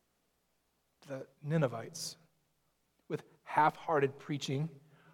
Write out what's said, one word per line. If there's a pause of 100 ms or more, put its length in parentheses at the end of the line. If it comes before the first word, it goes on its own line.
(1080)
The (160)
Ninevites, (920)
with (220)
half-hearted
preaching (460)